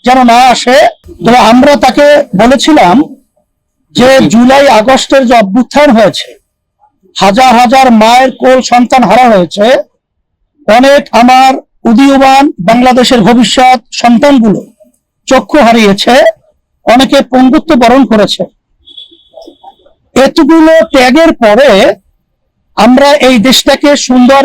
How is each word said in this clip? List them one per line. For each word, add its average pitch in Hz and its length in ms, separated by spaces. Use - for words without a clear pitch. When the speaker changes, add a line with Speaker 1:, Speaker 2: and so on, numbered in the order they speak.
Speaker 1:
যেন 254 120
না 233 60
আসে। 247 220
তবে 240 140
আমরা 262 220
তাকে 294 220
বলেছিলাম 247 520
যে 247 160
Speaker 2:
জি। 269 220
Speaker 1:
জুলাই 262 340
আগস্টের 262 480
যে 254 140
অভ্যুত্থান 247 480
হয়েছে, 214 380
হাজার 220 440
হাজার 262 260
মায়ের 247 300
কোল 254 180
সন্তান 247 380
হারা 240 240
হয়েছে, 196 340
অনেক 262 360
আমার 254 320
উদীয়মান 269 560
বাংলাদেশের 247 600
ভবিষ্যৎ 254 500
সন্তানগুলো 240 600
চক্ষু 262 380
হারিয়েছে, 226 480
অনেকে 254 320
পঙ্গুত্ব 262 380
বরণ 247 240
করেছে। 208 360
এতগুলো 311 580
ত্যাগের 277 380
পরে 233 280
আমরা 254 320
এই 254 100
দেশটাকে 269 580
সুন্দর 254 480